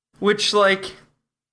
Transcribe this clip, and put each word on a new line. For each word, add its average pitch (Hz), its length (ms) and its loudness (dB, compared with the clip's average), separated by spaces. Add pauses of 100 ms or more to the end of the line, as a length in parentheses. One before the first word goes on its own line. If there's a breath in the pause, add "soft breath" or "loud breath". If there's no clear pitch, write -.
(200)
which, 208 340 -2
like, 196 420 0 (580)